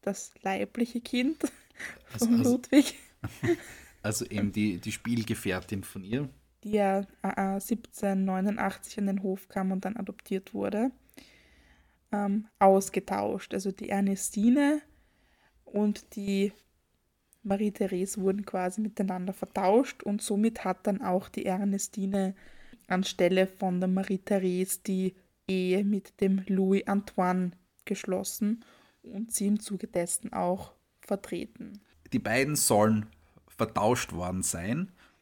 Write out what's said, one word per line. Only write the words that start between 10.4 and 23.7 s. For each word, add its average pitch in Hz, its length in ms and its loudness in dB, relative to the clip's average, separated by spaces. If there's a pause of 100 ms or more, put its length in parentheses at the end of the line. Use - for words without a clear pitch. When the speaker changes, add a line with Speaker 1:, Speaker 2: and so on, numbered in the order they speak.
Speaker 1:
wurde, 208 380 -2 (1200)
ähm, 202 340 0 (100)
ausgetauscht. 196 960 4
Also 190 200 -4
die - 160 -12
Ernestine 214 920 2 (840)
und 208 500 -2
die 196 380 0 (880)
Marie-Therese 196 800 -2
wurden 196 240 0
quasi 185 340 -4
miteinander 190 540 -4
vertauscht 202 720 2
und 208 180 -2
somit 220 420 0
hat 185 240 -2
dann 196 140 0
auch 185 260 0
die - 180 -8
Ernestine 196 880 0 (540)
anstelle 185 600 4
von 185 340 -2